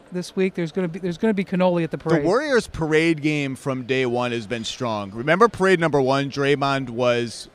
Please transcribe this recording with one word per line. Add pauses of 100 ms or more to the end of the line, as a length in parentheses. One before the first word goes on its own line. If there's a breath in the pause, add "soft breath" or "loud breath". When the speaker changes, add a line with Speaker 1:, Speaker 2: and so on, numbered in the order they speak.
(120)
Speaker 1:
this
week,
there's
gonna
be,
there's
gonna
be
cannoli
at
the
Speaker 2:
The
Speaker 1:
parade?
Speaker 2:
Warriors
parade
game
from
day
one
has
been
strong.
Remember
parade
number
one?
Draymond
was,